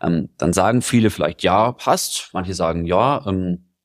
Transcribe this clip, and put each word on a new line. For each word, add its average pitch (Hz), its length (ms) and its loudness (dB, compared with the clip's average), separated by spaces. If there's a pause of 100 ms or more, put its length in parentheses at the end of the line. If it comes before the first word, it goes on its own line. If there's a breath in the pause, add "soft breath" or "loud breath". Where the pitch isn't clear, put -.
Ähm, 85 340 -2
dann 85 160 0
sagen 107 300 2
viele 110 280 2
vielleicht, 80 320 -4
ja, 175 300 2
passt. - 600 -4
Manche 92 220 -6
sagen, 85 320 -2
ja, 113 400 2
ähm, 92 440 -4 (140)